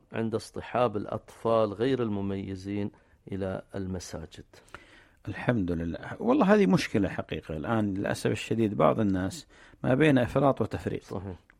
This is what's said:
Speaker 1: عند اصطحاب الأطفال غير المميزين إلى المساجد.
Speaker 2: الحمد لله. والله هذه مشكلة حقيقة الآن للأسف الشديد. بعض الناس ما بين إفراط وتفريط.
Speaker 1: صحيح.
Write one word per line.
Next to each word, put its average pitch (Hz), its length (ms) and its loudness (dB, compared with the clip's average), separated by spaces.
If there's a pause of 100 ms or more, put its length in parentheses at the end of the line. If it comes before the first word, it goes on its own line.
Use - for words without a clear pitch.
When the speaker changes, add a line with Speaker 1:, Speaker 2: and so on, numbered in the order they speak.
(140)
Speaker 1:
عند 113 220 -2
اصطحاب 110 640 -2
الأطفال 110 760 -2
غير 123 300 0
المميزين 98 880 -4 (400)
إلى 95 300 -4 (140)
المساجد. 92 680 -8 (800)
Speaker 2:
الحمد 95 440 -2
لله. 85 280 -4 (200)
والله 226 340 4
هذه 208 120 6
مشكلة 135 440 2
حقيقة - 480 -6
الآن 104 360 0
للأسف - 380 -2
الشديد. 110 460 0
بعض 147 220 6
الناس 95 480 0 (360)
ما 131 100 2
بين 143 240 6
إفراط 135 440 2
وتفريط. - 420 -4
Speaker 1:
صحيح. 95 320 -8 (240)